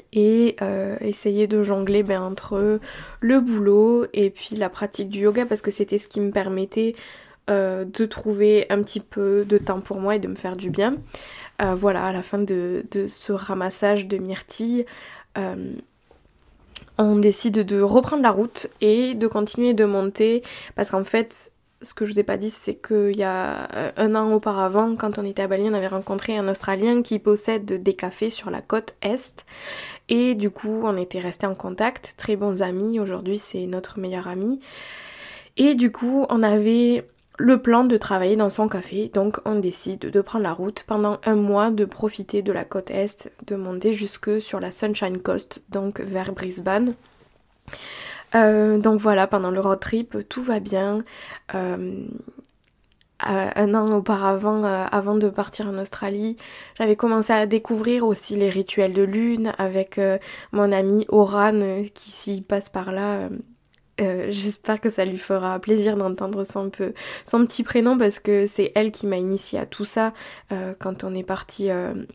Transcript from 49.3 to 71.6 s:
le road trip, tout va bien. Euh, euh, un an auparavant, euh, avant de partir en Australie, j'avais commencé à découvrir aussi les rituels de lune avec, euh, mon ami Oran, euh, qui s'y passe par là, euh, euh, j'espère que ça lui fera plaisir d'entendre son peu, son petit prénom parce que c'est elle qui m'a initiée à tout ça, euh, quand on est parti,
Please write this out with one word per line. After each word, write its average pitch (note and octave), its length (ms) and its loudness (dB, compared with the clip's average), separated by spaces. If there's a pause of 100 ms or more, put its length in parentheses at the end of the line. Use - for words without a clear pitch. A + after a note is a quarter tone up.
le F#3 100 0
road F#3+ 200 2
trip, A3 480 -4
tout B3+ 140 -8
va A#3 180 0
bien. G3+ 380 -2 (560)
Euh, F#3 500 -6 (1200)
euh, G3 280 0
un G#3 200 2
an G#3+ 180 2
auparavant, G3+ 720 2
euh, F#3+ 260 0
avant G3+ 260 0
de G#3+ 120 4
partir G3+ 380 -4
en G3 120 -6
Australie, G3+ 580 -4 (400)
j'avais G#3+ 180 4
commencé A3+ 380 2
à G#3+ 140 4
découvrir A3+ 600 0
aussi G#3 300 0
les G3+ 140 4
rituels F#3+ 420 0
de G3 100 4
lune A3 560 0
avec, F#3+ 400 -2
euh, G3 200 2 (340)
mon G3+ 200 4
ami G3 360 4
Oran, G#3 540 6
euh, G3 220 -2 (100)
qui - 160 -16
s'y G3 320 -6
passe G3 260 -2
par F#3 240 -6
là, G3+ 220 -2
euh, G3 140 -6 (720)
euh, F#3 300 -2
j'espère G#3 500 -4
que A3+ 100 0
ça G3 140 0
lui F#3 140 -4
fera F#3 400 -2
plaisir G#3 380 2
d'entendre G3 480 -2
son G3 260 -6
peu, G3 220 -6 (320)
son A#3+ 200 4
petit A#3 200 -2
prénom B3 340 2
parce G#3 220 2
que G3+ 260 4
c'est G3+ 280 0
elle G#3+ 180 2
qui - 140 -6
m'a G3 100 0
initiée F#3+ 420 -4
à - 80 -6
tout - 180 -8
ça, A3 280 -2 (400)
euh, F#3 260 -6
quand F#3+ 240 -8
on F#3+ 120 -6
est F#3 100 -6
parti, F#3+ 460 -4